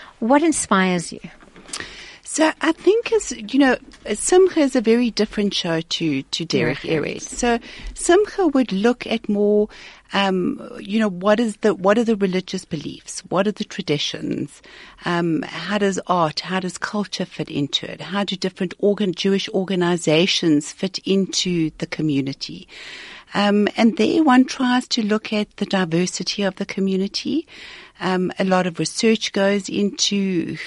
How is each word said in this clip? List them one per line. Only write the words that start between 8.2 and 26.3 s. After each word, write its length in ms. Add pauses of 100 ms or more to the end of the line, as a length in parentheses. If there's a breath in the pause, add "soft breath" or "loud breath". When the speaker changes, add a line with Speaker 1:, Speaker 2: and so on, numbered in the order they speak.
Speaker 2:
would 260
look 340
at 220
more, 400 (460 loud breath)
um, 520 (140)
you 180
know, 120
what 300
is 180
the, 160
what 240
are 60
the 120
religious 480
beliefs? 640
What 180
are 60
the 120
traditions? 1000 (420 loud breath)
Um, 380
how 340
does 300
art, 340
how 200
does 180
culture 480
fit 240
into 400
it? 100
How 240
do 100
different 440
organ-, 340
Jewish 380
organizations 1200
fit 280
into 800
the 80
community? 800 (680 loud breath)
Um, 420
and 220
there 240
one 240
tries 420
to 140
look 320
at 220
the 100
diversity 800